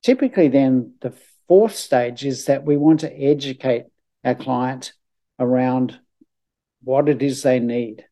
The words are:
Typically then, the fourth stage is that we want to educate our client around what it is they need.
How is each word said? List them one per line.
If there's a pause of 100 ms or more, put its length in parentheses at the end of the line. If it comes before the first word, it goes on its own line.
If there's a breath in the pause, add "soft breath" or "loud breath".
Typically
then,
the (340)
fourth
stage
is
that
we
want
to
educate (380)
our
client (460)
around (840)
what
it
is
they
need.